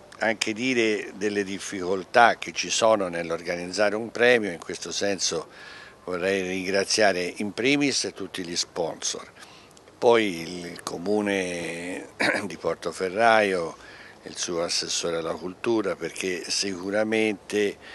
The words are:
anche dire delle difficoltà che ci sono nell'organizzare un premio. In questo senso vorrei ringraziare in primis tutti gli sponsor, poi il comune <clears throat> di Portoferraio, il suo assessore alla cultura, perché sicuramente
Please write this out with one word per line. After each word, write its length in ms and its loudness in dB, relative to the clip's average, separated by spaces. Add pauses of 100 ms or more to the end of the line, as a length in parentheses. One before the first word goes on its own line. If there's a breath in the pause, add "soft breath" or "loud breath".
(200)
anche 320 0
dire 640 0
delle 300 -2
difficoltà 920 2
che 140 -8
ci 180 -6
sono 380 4
nell'organizzare 880 -2
un 160 -6
premio. 400 4
In 80 -8
questo 320 -8
senso 560 -2 (560 loud breath)
vorrei 380 0
ringraziare 960 2
in 160 -4
primis 600 2
tutti 280 -8
gli 120 -8
sponsor, 760 -4 (680 loud breath)
poi 440 4
il 420 -10
comune 1300 -2
<clears throat> 280 0
di 120 -8
Portoferraio, 1200 2 (460 loud breath)
il 140 -12
suo 260 -2
assessore 540 -2
alla 180 -4
cultura, 600 0
perché 540 -4
sicuramente 1300 0 (180 loud breath)